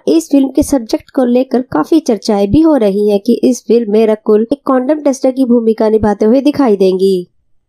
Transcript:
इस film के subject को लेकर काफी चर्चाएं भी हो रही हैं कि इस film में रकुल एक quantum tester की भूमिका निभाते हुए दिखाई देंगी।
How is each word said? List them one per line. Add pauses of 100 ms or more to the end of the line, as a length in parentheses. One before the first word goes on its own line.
इस
film
के
subject
को
लेकर
काफी
चर्चाएं
भी
हो
रही
हैं
कि
इस
film
में
रकुल
एक
quantum
tester
की
भूमिका
निभाते
हुए
दिखाई
देंगी। (420)